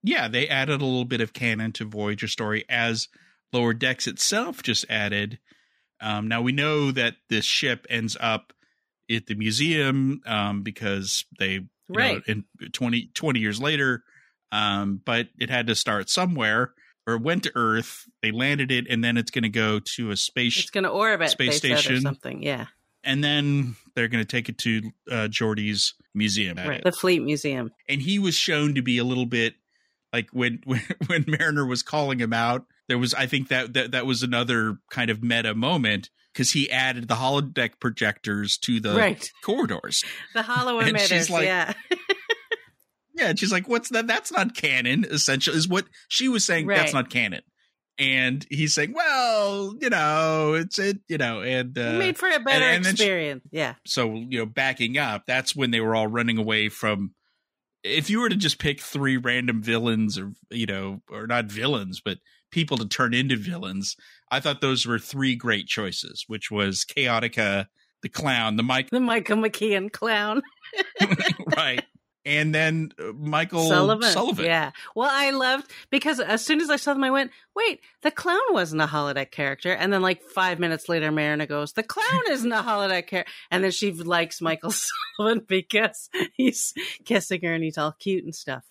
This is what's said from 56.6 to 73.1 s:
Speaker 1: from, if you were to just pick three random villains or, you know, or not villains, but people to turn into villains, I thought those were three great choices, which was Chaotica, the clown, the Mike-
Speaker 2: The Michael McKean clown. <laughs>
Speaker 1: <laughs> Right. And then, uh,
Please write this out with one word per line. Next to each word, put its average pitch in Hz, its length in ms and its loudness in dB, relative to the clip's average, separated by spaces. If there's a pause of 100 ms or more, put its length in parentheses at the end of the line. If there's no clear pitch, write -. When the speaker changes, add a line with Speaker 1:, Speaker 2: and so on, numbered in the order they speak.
Speaker 1:
from, 101 460 -2 (680)
if 139 260 0
you 214 100 2
were 240 100 2
to - 60 0
just 170 240 0
pick 143 220 -2
three 139 340 0
random 123 460 0
villains 113 580 0
or, 98 140 -10 (160)
you 113 160 -4
know, 98 440 -6
or 104 160 -12
not 117 200 0
villains, 104 580 -4
but 95 140 -4 (340)
people 151 260 0
to 113 100 -2
turn 120 260 0
into 127 240 2
villains, 101 580 -6 (340)
I 131 120 0
thought 143 180 -2
those 131 260 2
were 117 140 -2
three 131 360 -2
great 113 320 0
choices, - 600 -6
which 110 240 -10
was 98 320 0
Chaotica, 113 840 0 (340)
the - 80 -10
clown, 120 480 0
the 117 60 2
Mike- 131 260 0
Speaker 2:
The 240 100 0
Michael 226 380 0
McKean 214 540 0
clown. 214 560 0
<laughs> - 40 -20 (480)
Speaker 1:
<laughs> - 560 2
Right. 131 280 0 (440)
And 151 280 2
then, 160 420 0
uh, 95 160 -8